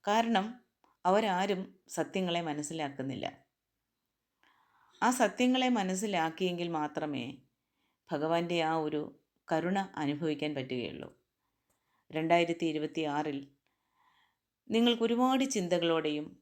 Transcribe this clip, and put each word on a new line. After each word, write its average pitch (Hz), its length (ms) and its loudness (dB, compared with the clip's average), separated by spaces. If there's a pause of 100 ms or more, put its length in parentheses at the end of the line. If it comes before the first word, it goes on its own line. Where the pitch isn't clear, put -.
കാരണം 220 420 2 (580)
അവരാരും 190 560 2 (280)
സത്യങ്ങളെ 170 520 -2
മനസ്സിലാക്കുന്നില്ല. 147 840 -6 (1800)
ആ 220 80 6
സത്യങ്ങളെ 254 580 2
മനസ്സിലാക്കിയെങ്കിൽ 185 1000 0
മാത്രമേ 151 560 -4 (840)
ഭഗവാന്റെ 170 540 0
ആ 160 120 0
ഒരു 151 280 -2 (460)
കരുണ 175 300 0 (180)
അനുഭവിക്കാൻ 151 580 -2
പറ്റുകയുള്ളൂ. 127 540 -6 (1000)
രണ്ടായിരത്തി 170 560 2
ഇരുപത്തിയാറിൽ 151 720 -2 (1300)
നിങ്ങൾക്ക് 233 320 4
ഒരുപാട് 247 420 2
ചിന്തകളോടെയും 165 840 0 (160)